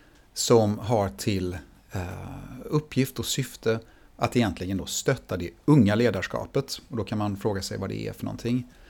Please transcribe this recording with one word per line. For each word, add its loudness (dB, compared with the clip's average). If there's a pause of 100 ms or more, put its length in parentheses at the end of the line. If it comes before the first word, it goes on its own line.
(340)
som 4
har 0
till, -4 (360)
eh, -4 (640)
uppgift -2
och -4
syfte -2 (360)
att 2
egentligen 0
då -4
stötta -2
det -6 (140)
unga 8
ledarskapet. 0
Och -8
då -4
kan -6
man -2
fråga -2
sig -8
vad -6
det -6
är -8
för -10
någonting. -4 (180)